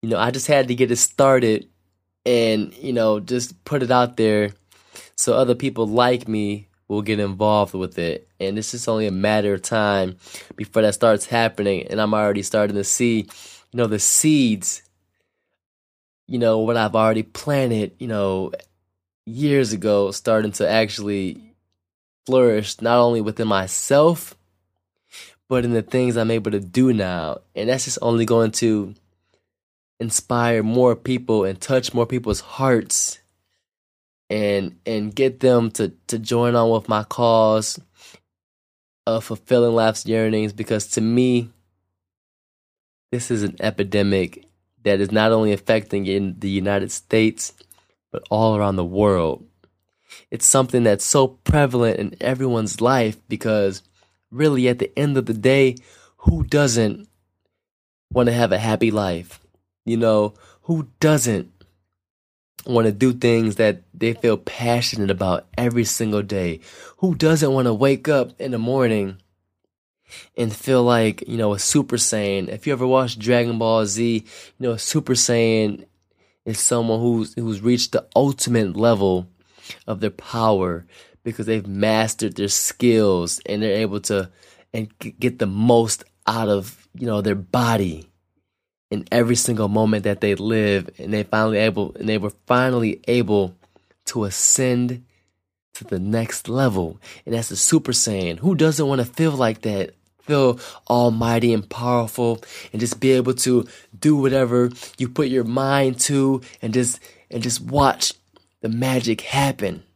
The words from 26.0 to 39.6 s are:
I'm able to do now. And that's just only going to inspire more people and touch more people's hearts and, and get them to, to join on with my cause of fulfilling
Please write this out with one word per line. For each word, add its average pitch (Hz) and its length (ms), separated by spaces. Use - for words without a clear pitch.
I'm 113 140
able 110 220
to 101 80
do 120 340
now. 90 460
And 107 140
that's 131 160
just - 160
only 117 240
going 113 280
to 104 420
inspire 117 640
more 117 340
people 120 480
and 95 160
touch 127 340
more 117 120
people's 117 340
hearts - 800
and, 101 580
and 107 280
get 131 260
them 120 320
to, 98 200
to 117 120
join 120 380
on 117 140
with 110 180
my 107 160
cause 110 760
of 113 180
fulfilling 120 500